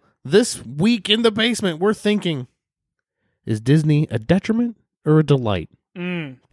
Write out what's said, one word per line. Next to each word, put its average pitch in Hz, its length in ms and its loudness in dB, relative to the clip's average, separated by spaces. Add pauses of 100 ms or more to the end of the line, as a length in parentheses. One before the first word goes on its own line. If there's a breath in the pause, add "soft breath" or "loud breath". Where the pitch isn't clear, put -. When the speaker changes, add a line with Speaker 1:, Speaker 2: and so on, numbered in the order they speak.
(240)
Speaker 1:
this 180 400 0
week 180 460 -2
in 214 120 0
the 233 80 4
basement, 214 500 -2
we're 202 140 0
thinking, 175 520 -2 (1000)
is 110 140 -2
Disney 151 500 2
a 110 80 -4
detriment 220 580 -2 (300)
or 151 120 6
a 156 60 4
delight 113 460 0 (260)
Speaker 2:
Mm. 175 400 -8 (160)